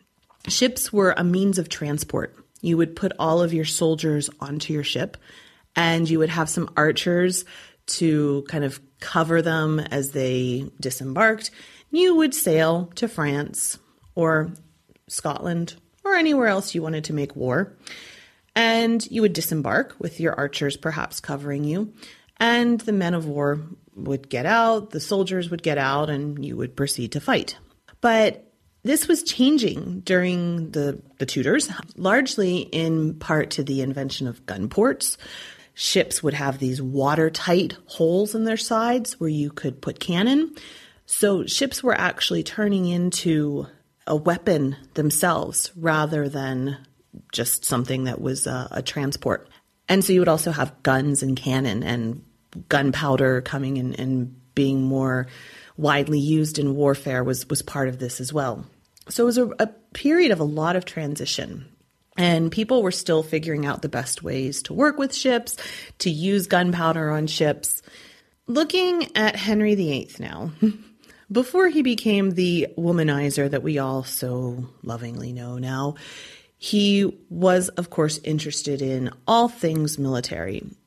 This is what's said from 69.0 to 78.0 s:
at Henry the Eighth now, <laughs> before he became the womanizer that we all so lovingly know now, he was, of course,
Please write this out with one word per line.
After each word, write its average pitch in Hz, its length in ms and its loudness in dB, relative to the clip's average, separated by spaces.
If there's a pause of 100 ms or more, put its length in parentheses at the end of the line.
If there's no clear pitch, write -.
at 214 200 2
Henry 208 400 2
the 170 160 0
Eighth - 280 -6
now, 101 320 -8 (400)
<laughs> - 400 -20
before 262 360 2
he 311 140 2
became 214 500 2
the 175 360 2 (100)
womanizer 147 720 2
that 139 120 -2
we 151 160 -2
all 131 240 -2
so 127 640 -6 (120)
lovingly 120 520 -8
know 123 240 -10
now, 131 380 -4 (640)
he 202 640 2 (100)
was, 180 400 4
of 175 200 -6
course, 151 300 0